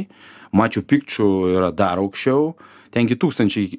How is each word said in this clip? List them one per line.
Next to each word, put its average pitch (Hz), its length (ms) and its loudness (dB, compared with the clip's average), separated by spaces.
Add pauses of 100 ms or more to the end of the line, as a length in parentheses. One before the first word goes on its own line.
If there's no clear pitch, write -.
(480)
Maču 110 340 0
Pikču 139 480 0 (160)
yra 90 240 2
dar 90 320 0
aukščiau, 135 500 -2 (380)
ten 120 180 0
gi 120 80 0
tūkstančiai 110 640 -2